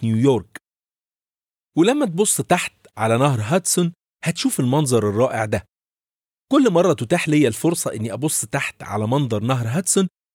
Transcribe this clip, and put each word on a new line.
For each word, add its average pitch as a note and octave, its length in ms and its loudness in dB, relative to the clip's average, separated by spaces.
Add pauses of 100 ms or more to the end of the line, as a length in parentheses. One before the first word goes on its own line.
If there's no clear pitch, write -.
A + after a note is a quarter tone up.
نيويورك. A2+ 560 0 (1160)
ولما B3 300 2
تبص F#3 340 -2
تحت - 320 -2 (240)
على A2+ 220 0
نهر C3+ 240 2
هاتسون، F3 500 -2 (320)
هتشوف - 360 -2
المنظر B2 480 2
الرائع A2 360 0
ده. G#2+ 200 -4 (880)
كل C4+ 200 4
مرة F3 200 4
تتاح D3+ 360 -2
ليا D3+ 200 4
الفرصة - 460 -2
إني A2 180 -6
أبص C3 320 -4
تحت - 380 -6
على G#2+ 240 -4
منظر A#2 360 0
نهر A#2 260 -2
هاتسون، F#3 400 0 (260)